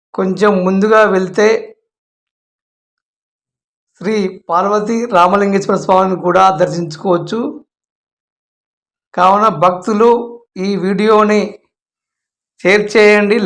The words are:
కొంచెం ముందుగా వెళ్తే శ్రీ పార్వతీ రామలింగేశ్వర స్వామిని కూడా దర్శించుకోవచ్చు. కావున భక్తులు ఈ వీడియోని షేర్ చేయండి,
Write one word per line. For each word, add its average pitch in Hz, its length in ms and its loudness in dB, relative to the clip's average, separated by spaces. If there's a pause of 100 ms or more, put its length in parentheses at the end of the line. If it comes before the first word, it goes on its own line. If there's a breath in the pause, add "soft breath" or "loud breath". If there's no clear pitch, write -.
(140)
కొంచెం 190 380 0 (120)
ముందుగా 202 440 2
వెళ్తే 190 400 0 (2500)
శ్రీ 208 140 -4 (300)
పార్వతీ 208 520 -2 (160)
రామలింగేశ్వర 196 640 0
స్వామిని 190 440 0
కూడా 180 220 2 (140)
దర్శించుకోవచ్చు. 175 840 -4 (1700)
కావున 196 340 2 (100)
భక్తులు 208 520 0 (480)
ఈ 190 200 -6
వీడియోని 214 640 2 (1200)
షేర్ 202 260 2
చేయండి, 208 460 4 (100)